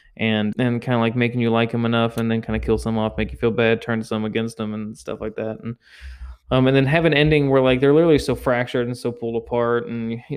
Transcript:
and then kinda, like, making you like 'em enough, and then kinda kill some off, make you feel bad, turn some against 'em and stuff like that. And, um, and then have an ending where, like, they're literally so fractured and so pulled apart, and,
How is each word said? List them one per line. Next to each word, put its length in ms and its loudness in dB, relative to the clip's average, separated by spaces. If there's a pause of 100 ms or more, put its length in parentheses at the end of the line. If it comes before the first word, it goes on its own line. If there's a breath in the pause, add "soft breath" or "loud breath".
(180 soft breath)
and 400 0
then 200 0
kinda, 200 -2
like, 180 0
making 240 0
you 80 2
like 240 2
'em 140 -2
enough, 320 0
and 120 -2
then 120 -2
kinda 160 -4
kill 180 0
some 220 -4
off, 180 -2
make 160 -4
you 60 -14
feel 140 0
bad, 280 2
turn 220 -4
some 240 -4
against 340 -6
'em 140 -6
and 240 -10
stuff 240 -10
like 140 -8
that. 260 -8
And, 140 -10 (760 loud breath)
um, 160 4
and 100 4
then 100 4
have 200 2
an 80 4
ending 340 4
where, 140 4
like, 180 4
they're 140 6
literally 240 6
so 160 0
fractured 520 -2
and 120 -6
so 140 -4
pulled 240 -6
apart, 520 0
and, 320 -6 (160)